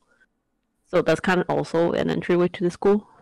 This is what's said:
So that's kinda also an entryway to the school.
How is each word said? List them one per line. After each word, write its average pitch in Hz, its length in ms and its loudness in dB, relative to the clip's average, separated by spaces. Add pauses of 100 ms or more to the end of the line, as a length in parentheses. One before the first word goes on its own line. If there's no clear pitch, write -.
(880)
So 175 160 0
that's - 180 0
kinda 180 280 0
also 151 440 0
an - 180 -2
entryway 175 380 0
to - 160 -6
the 175 60 0
school. 202 380 0 (140)